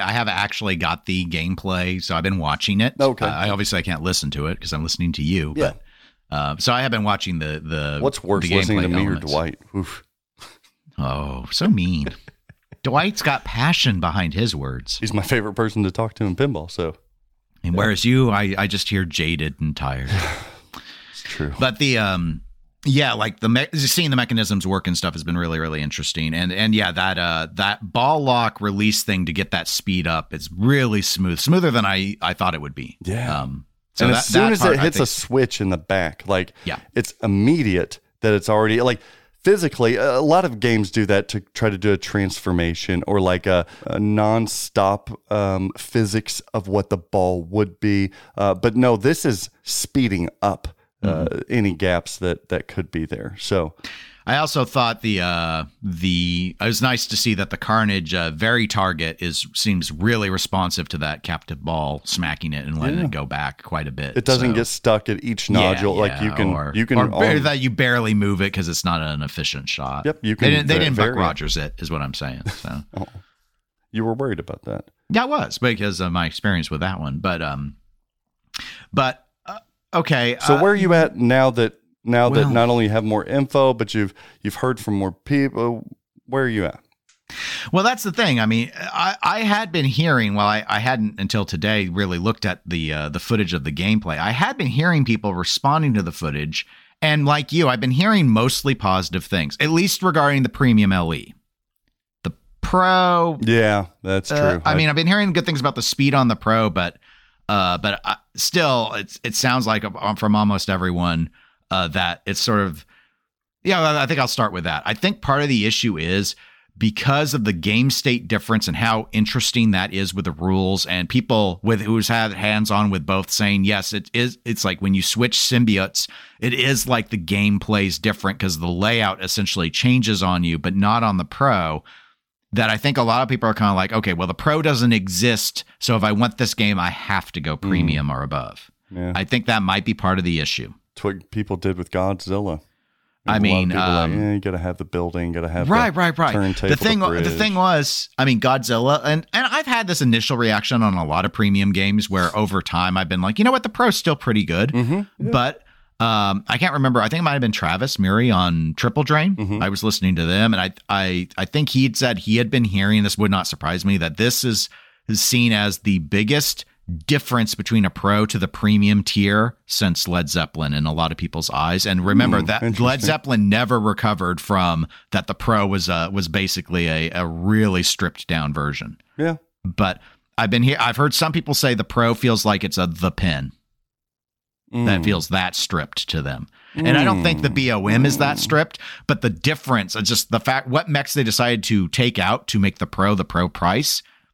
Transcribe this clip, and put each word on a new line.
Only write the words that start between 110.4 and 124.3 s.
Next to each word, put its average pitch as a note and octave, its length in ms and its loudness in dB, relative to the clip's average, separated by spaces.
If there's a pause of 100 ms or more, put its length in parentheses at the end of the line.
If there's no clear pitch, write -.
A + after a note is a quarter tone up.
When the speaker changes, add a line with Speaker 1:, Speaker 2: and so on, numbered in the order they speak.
Speaker 1:
everyone, F2 640 0 (400)
uh, F#2 200 -2
that F2 360 -2
it's G2 140 -4
sort G#2+ 220 0
of, E2 240 -4 (800)
yeah, F#3 160 2
I, D3+ 240 2
I - 40 0
think - 120 0
I'll B2+ 80 0
start A2 240 0
with F2+ 120 -6
that. D#2 240 -2
I G#2+ 80 -2
think G3+ 260 -2
part C#3+ 220 0
of D3 60 0
the A2 180 2
issue A2 320 0
is F#2 360 -2 (420)
because C3+ 560 0
of C3+ 100 0
the G#2 80 2
game G#2 380 2
state B2 380 0
difference A2 420 0
and D#2+ 80 -2
how A2+ 340 0
interesting A2 600 2
that F#2+ 220 0
is F#2+ 200 -2
with F#2 100 -4
the F2 80 -4
rules, F#2 540 0
and F2 240 -4
people G#2+ 520 2
with, G#2+ 200 0
who's G#2+ 260 0
had A2+ 260 0
hands G#2+ 380 0
on G#2 180 2
with F2+ 160 -2
both F#2+ 240 -2
saying, G2+ 360 2
yes, G2+ 260 0
it G2+ 220 -8
is. A#2+ 320 -2